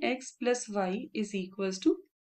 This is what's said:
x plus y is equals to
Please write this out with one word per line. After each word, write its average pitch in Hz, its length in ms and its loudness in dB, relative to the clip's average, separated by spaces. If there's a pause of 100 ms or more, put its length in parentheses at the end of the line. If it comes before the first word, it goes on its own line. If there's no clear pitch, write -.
x 254 300 -2
plus 240 260 2 (120)
y 190 180 2 (240)
is 208 180 -2
equals 190 440 -4
to - 160 6 (260)